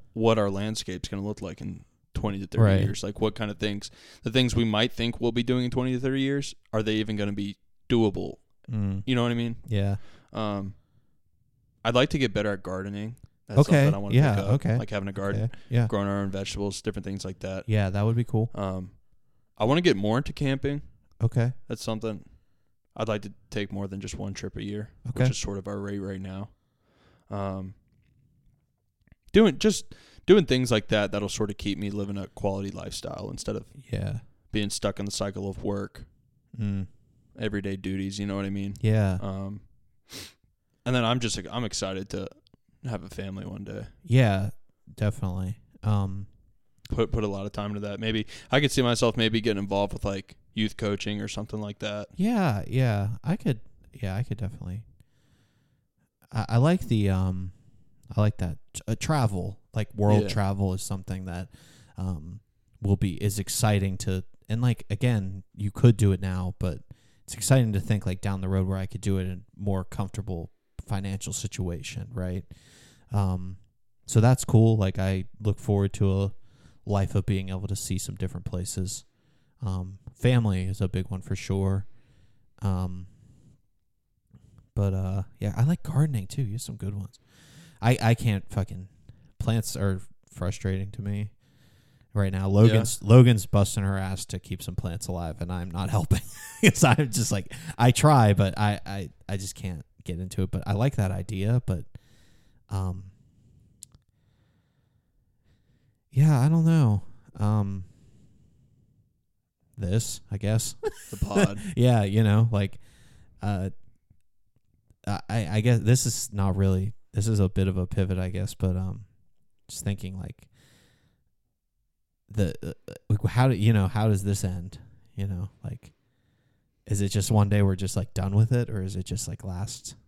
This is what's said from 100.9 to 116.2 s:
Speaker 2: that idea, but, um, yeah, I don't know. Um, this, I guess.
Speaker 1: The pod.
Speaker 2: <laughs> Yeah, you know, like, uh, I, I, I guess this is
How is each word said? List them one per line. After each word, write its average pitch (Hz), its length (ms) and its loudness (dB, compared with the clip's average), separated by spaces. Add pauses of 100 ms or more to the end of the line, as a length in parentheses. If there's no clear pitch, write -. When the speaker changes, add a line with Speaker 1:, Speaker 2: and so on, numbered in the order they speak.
Speaker 2:
that 95 160 0
idea, 98 540 0
but, 90 180 -2 (840)
um, 95 420 -6 (3000)
yeah, 143 280 6
I 139 100 4
don't 165 160 4
know. 143 380 6 (320)
Um, 101 480 0 (1900)
this, 98 440 -2 (100)
I 101 60 -4
guess. 110 380 0 (360)
Speaker 1:
The 202 60 -8
pod. 202 500 2
Speaker 2:
<laughs> 170 80 -6
Yeah, 120 280 6
you 104 200 4
know, 110 280 6
like, 101 280 0 (640)
uh, 95 260 -2 (1400)
I, 202 140 -4 (100)
I, 107 180 -2 (100)
I 107 40 4
guess 117 180 6
this 117 280 4
is - 260 -4